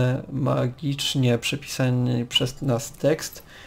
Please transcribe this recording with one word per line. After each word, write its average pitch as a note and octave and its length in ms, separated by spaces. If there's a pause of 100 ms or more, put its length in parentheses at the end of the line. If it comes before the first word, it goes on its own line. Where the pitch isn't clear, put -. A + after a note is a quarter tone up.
(320)
magicznie C3 1040
przepisany B2 880
przez - 360
nas B2 300
tekst - 500 (240)